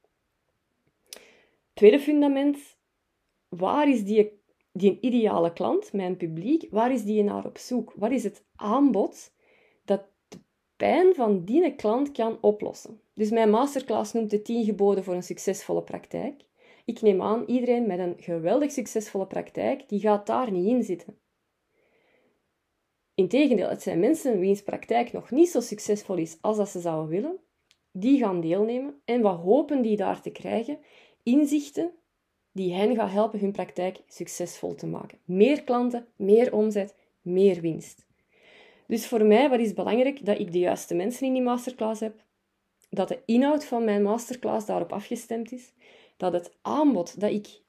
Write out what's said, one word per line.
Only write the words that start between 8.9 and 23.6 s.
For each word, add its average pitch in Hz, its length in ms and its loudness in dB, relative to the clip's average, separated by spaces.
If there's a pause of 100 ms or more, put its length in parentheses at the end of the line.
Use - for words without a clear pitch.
dat 196 200 -2 (240)
de - 100 -20 (380)
pijn 359 380 4
van 208 300 0
die 294 300 2
klant 262 380 -2
kan 226 280 -2
oplossen? - 600 -2 (140)
Dus 208 160 -2
mijn 226 200 4
masterclass 233 640 0
noemt 226 180 -2
de 208 120 0
tien 233 220 -2
geboden 196 400 2
voor 180 100 -4
een 180 80 -6
succesvolle 175 600 -4
praktijk. 175 640 -10 (400)
Ik 233 180 -8
neem 196 200 4
aan, 214 240 -2
iedereen 240 400 0
met 180 120 -2
een 175 200 -4
geweldig 180 520 -2
succesvolle 208 560 -6
praktijk, 190 600 -6
die 202 120 -4
gaat 208 260 0
daar 233 240 -2
niet 180 160 -2
in 247 160 2
zitten. - 360 -10 (2000)
Integendeel, 220 520 2